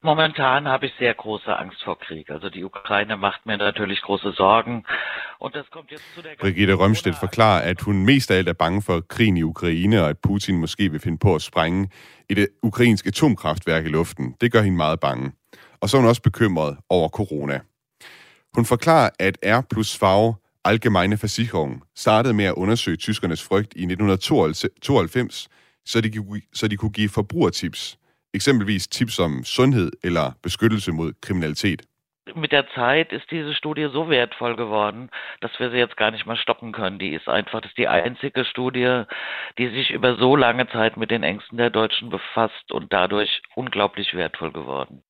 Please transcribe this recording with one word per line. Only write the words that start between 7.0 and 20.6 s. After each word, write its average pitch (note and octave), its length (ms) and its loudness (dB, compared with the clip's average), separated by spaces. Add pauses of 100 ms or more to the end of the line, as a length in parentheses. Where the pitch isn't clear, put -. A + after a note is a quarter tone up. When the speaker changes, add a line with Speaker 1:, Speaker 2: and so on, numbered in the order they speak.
Speaker 1:
Corona- - 40 -14
Speaker 2:
forklarer, G2+ 420 4
at F2+ 200 -2
hun G2 240 2
mest C3 260 4
af F#2 60 6
alt F#2 100 2
er E2+ 60 -2
bange E2+ 280 0
for F2 200 0
krigen G2+ 360 2
i E2 60 2
Ukraine, F2 580 2
og D#2 80 2
at D2+ 80 -4
Putin G2+ 400 0
måske E2+ 340 -2
vil D2+ 80 -6
finde E2 180 -4
på F#2 180 4
at D#2 60 -2
sprænge F2+ 480 -2 (400)
et, G2+ 80 0
øh, G2+ 100 2 (160)
ukrainsk A#2 420 2
atomkraftværk E2 800 0
i D#2+ 40 -2
luften. D2+ 520 -2
Det A#2+ 100 2
gør A2+ 100 6
hende F#2+ 160 2
meget D#2+ 220 0
bange. C2+ 320 -2 (500)
Og G2 80 -2
så C#3 80 4
er C3+ 40 8
hun A#2 80 8
også A#2+ 120 2
bekymret D#2+ 560 2 (120)
over E2+ 200 4
corona. C#2+ 500 -4 (960)
Hun A#2 100 4
forklarer, C3+ 440 4 (100)
at F#2+ 240 0
R A2 180 2 (100)
plus G#2+ 300 -2
V G#2 320 4 (300)